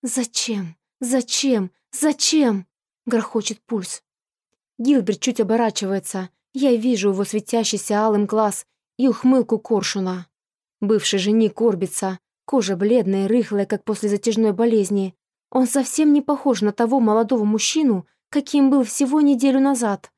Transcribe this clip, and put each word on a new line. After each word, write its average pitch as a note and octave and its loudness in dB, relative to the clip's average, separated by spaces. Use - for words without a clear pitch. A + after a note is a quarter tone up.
"Зачем? A3+ -6
Зачем? B3 -2
Зачем?" — D4 0
грохочет A3 -4
пульс. - -8
Гилберт A3+ 0
чуть B3 -4
оборачивается. G3 -2
Я C4 2
вижу A3 0
его G3 0
светящийся G#3+ -2
алым G#3 2
глаз G#3+ -2
и B3+ 2
ухмылку A#3+ 2
коршуна. F#3+ -4
Бывший G#3 0
жених G#3 2
горбится, F#3+ -2
кожа G3 0
бледная G3 2
и - -4
рыхлая, G#3 0
как G3 -4
после G#3 -4
затяжной G#3 0
болезни. G3+ 0
Он B3+ 2
совсем C#4+ 2
не C#4+ 4
похож C#4 0
на G#3 0
того A#3 0
молодого A3 2
мужчину, G#3+ 0
каким C#4 2
был C4 4
всего C#4 0
неделю C4+ 4
назад. A#3+ 0